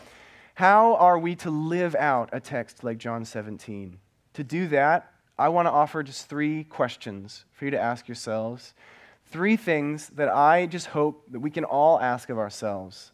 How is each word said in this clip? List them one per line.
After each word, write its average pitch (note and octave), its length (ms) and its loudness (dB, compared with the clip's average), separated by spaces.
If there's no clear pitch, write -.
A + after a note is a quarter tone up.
How G#3 420 6
are F3+ 220 6
we E3+ 180 -4
to F3 140 -8
live D#3+ 440 -2
out C3 380 0
a B2+ 80 -6
text - 420 -10
like A#2 160 -6
John A#2 260 -8
seventeen? G2+ 760 -12
To D3+ 80 -10
do E3 260 -4
that, D3 440 2
I C#3+ 100 2
want E3+ 180 2
to D#3 40 2
offer D3+ 320 0
just C3+ 260 -14
three D3+ 360 -4
questions G#2+ 880 -6
for - 120 -16
you C#3 80 -4
to A2+ 80 -2
ask A#2+ 280 -4
yourselves. A#2 640 -8
Three G3 300 0
things D3+ 540 -2
that C#3+ 180 -2
I D3+ 380 4
just F3 220 -10
hope D3+ 420 -2
that A#2+ 100 -12
we D3 100 -6
can D#3 140 -6
all D3 360 4
ask B2 280 -2
of A#2+ 100 -6
ourselves. G2+ 760 -8